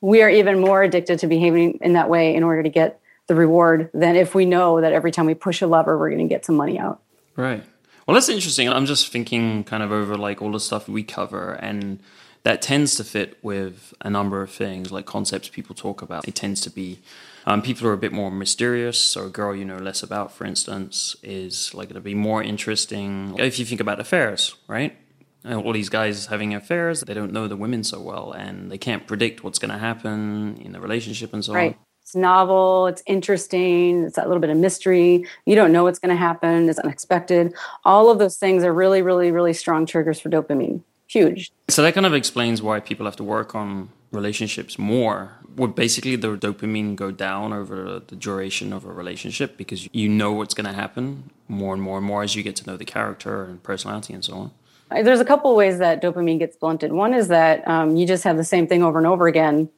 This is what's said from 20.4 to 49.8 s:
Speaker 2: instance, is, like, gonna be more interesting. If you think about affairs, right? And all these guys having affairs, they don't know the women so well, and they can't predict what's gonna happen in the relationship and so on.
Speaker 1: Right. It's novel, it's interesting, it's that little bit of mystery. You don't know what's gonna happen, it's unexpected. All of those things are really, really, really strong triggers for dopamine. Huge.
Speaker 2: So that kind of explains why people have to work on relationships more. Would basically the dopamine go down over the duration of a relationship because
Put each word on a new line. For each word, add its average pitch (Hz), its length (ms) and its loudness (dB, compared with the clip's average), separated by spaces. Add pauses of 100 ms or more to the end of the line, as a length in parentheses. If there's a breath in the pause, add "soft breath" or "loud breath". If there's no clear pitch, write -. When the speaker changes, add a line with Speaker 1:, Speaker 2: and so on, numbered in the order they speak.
Speaker 2:
instance, 98 800 -8
is, 95 500 -10
like, 98 160 -12
gonna 98 140 -16
be 101 120 -8
more 107 280 0
interesting. 101 960 -6
If 127 200 -2
you 123 60 -6
think 110 160 -6
about 104 200 -4
affairs, 117 540 -2 (140)
right? 120 260 -6 (480)
And 123 120 -8 (100)
all 113 80 -2
these 104 160 -4
guys 107 380 -2
having 104 280 -6
affairs, 165 460 -4
they - 140 -10
don't 104 180 -8
know 107 160 -6
the 101 80 -8
women 110 280 -4
so - 160 -8
well, - 320 -12
and 95 380 -14
they 95 80 -12
can't - 280 -6
predict 113 360 -4
what's 101 160 -6
gonna 107 200 -6
happen 107 840 -6
in 98 100 -16
the 92 80 -16
relationship 110 520 -8
and 110 100 -6
so 107 100 -8
on. 170 40 -2
Speaker 1:
Right. 175 220 -2 (240)
It's - 120 -14
novel, 185 720 4
it's 180 200 -4
interesting, 175 960 2
it's 160 120 -8
that - 100 -2
little 175 140 2
bit 160 100 2
of 151 80 2
mystery. 175 680 4 (220 loud breath)
You 196 80 4
don't 202 180 8
know 170 120 6
what's 180 140 2
gonna 175 180 0
happen, 170 520 2
it's 160 100 0
unexpected. 175 760 0 (300 loud breath)
All 214 260 8
of 226 80 6
those 190 180 2
things 190 260 2
are 175 120 2
really, 190 260 4
really, 180 300 2
really 170 240 2
strong 160 320 0
triggers 156 340 0
for - 80 -8
dopamine. 151 540 -2 (240)
Huge. 185 440 2 (180)
Speaker 2:
So - 140 2
that 165 120 4
kind 190 120 2
of 175 80 2
explains 117 480 0
why 107 180 -2
people 110 260 -8
have 101 100 -10
to 110 80 -10
work 107 300 -4
on 98 340 -8 (240)
relationships 104 640 -6
more. 104 540 -2 (240)
Would 123 180 -2
basically 123 420 -2
the 107 200 -4
dopamine 104 600 -4
go 98 140 -8
down 98 420 -6
over 95 540 -10
the - 100 -20
duration 98 560 -8
of 95 120 -10
a 95 80 -16
relationship 90 640 -10
because - 360 -14